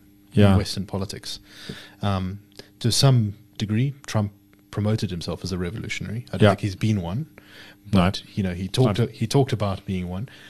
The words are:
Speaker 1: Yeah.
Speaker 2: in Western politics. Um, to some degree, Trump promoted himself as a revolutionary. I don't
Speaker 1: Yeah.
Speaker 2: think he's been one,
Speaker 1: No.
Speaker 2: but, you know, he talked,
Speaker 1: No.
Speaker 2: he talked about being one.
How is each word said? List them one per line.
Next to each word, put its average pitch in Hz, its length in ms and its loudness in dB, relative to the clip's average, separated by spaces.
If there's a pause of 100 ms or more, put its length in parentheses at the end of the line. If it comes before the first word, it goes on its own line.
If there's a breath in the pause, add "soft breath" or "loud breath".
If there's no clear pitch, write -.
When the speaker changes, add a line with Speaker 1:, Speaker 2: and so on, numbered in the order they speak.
(320)
Speaker 1:
Yeah. 101 200 8
Speaker 2:
in 92 60 6
Western 92 280 -4
politics. - 540 -10 (600 loud breath)
Um, 95 380 -2 (380 loud breath)
to 117 120 0
some 117 440 4 (240)
degree, 110 340 -2 (140)
Trump 101 260 -2 (380)
promoted 107 400 -2
himself 85 340 -8
as 90 80 -6
a 92 60 -2
revolutionary. 95 760 -8
I 104 60 -4
don't - 40 -2
Speaker 1:
Yeah. 104 80 10
Speaker 2:
think 98 100 2
he's 98 160 -4
been 107 260 0
one, 95 240 -6 (680 loud breath)
Speaker 1:
No. 98 80 6
Speaker 2:
but, 90 220 2 (120)
you 107 80 -2
know, 92 120 -2
he 92 140 -6
talked, 107 300 2
Speaker 1:
No. 117 80 2
Speaker 2:
he - 200 -6
talked 123 260 2
about 101 340 -2
being 92 220 -4
one. 92 200 -8 (220 loud breath)